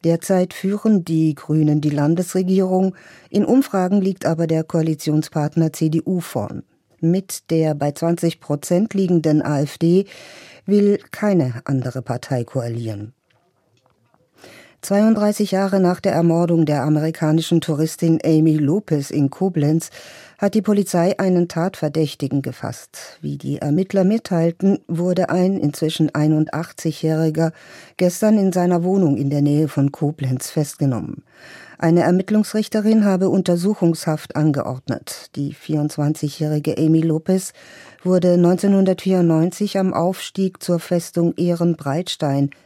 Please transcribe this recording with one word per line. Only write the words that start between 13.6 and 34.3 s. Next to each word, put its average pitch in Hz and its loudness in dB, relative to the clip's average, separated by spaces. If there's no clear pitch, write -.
Zweiunddreißig 208 2
Jahre 190 0
nach 180 2
der 190 0
Ermordung 170 2
der 147 0
amerikanischen 156 0
Touristin 160 0
Amy 156 4
Lopez 151 -2
in 139 0
Koblenz 156 -2
hat 202 -2
die 220 2
Polizei 196 0
einen 180 2
Tatverdächtigen 151 -4
gefasst. - -12
Wie 143 -8
die 143 -8
Ermittler 185 0
mitteilten, 190 0
wurde 175 0
ein 185 2
inzwischen 156 0
einundachtzigjähriger 156 0
gestern 214 2
in 190 2
seiner 175 2
Wohnung 180 2
in 139 -2
der 143 0
Nähe 147 2
von 139 0
Koblenz 139 -4
festgenommen. 139 -4
Eine 170 2
Ermittlungsrichterin 214 0
habe 190 2
Untersuchungshaft 175 0